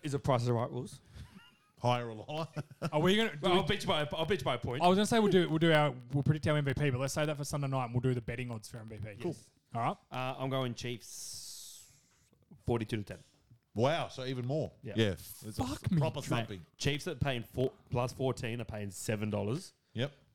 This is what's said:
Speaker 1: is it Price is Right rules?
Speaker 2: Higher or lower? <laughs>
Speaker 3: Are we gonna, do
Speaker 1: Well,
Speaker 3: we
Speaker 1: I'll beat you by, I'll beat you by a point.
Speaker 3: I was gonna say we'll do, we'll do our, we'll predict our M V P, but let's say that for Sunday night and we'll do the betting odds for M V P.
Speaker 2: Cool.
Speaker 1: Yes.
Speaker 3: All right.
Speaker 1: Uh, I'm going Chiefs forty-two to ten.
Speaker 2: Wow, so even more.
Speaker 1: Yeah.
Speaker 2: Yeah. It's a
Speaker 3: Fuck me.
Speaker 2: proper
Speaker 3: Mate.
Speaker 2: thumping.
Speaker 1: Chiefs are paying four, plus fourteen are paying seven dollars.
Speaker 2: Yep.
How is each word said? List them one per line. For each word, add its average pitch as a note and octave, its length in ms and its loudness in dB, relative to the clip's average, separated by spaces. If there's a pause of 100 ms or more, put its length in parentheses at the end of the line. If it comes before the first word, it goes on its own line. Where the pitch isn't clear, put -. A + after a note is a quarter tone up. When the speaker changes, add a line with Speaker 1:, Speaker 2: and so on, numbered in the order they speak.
Speaker 1:
is C#3+ 100 -4
it C#3 60 0
Price A#2+ 240 2
is B2 80 2
Right A#2 180 2
rules? B2+ 300 -10 (840)
Speaker 2:
Higher A#2+ 280 2
or A2+ 40 -10
lower? D3+ 340 -6 (220)
<laughs> - 220 -6
Speaker 3:
Are D3+ 80 2
we F#3 160 4
gonna, A3 160 2
do D3+ 100 -10
Speaker 1:
Well, F#3 120 4
Speaker 3:
we F3+ 60 8
Speaker 1:
I'll F#3+ 60 0
beat G3+ 180 0
you - 40 -4
by, D3+ 200 2 (100)
I'll D#3+ 80 0
beat F3 160 0
you - 40 -4
by C#3 100 2
a - 20 -2
point. C3 260 -4
Speaker 3:
I F3 40 8
was F#3 100 8
gonna G#3 80 4
say A3+ 140 4
we'll G3+ 120 6
do, F3 180 6
we'll D#3+ 100 2
do E3 120 6
our, D3 220 6 (200)
we'll C#3+ 100 2
predict D3+ 240 2
our D3+ 100 4
M C#3+ 80 2
V C3+ 80 2
P, C#3+ 160 2
but B2+ 100 0
let's - 140 -2
say D#3 120 0
that D3+ 120 -2
for C#3+ 80 -6
Sunday C#3+ 220 -2
night C3+ 180 0
and A#2 80 -8
we'll B2 80 2
do B2+ 120 2
the B2 80 -2
betting A#2+ 300 -6
odds G#2+ 160 -10
for A#2+ 120 -14
M A2 100 -14
V A2 80 -12
P. G#2 240 -10
Speaker 2:
Cool. F3 100 -2
Speaker 1:
Yes. - 180 -12 (260)
Speaker 3:
All A#2 60 0
right. D3+ 140 0 (160)
Speaker 1:
Uh, C3 280 -4
I'm C3 100 -2
going C3 240 0
Chiefs - 1160 -12 (720)
forty-two A2+ 320 0
to G#2 60 -4
ten. F#2+ 140 -12 (560)
Speaker 2:
Wow, C3 340 2
so B2+ 180 -10
even B2+ 220 -4
more. C#3 240 -2 (120)
Speaker 1:
Yeah. G#2+ 120 -10
Speaker 2:
Yeah. A2 100 4 (400)
It's A2 140 -10
a B3+ 40 0
Speaker 3:
Fuck C4+ 280 -4
me. E3+ 80 4
Speaker 2:
proper D#3 220 0
Speaker 3:
Mate. - 40 -8
Speaker 2:
thumping. A2 360 -2 (160)
Speaker 1:
Chiefs C#3+ 300 -2
are D#3+ 80 -4
paying B2+ 280 0 (100)
four, C3 180 2 (180)
plus B2 240 0
fourteen A#2+ 480 -2
are A2 40 -6
paying G#2 260 -6
seven G#2+ 380 -2
dollars. G#2 440 -2 (200)
Speaker 2:
Yep. B2+ 180 -2 (240)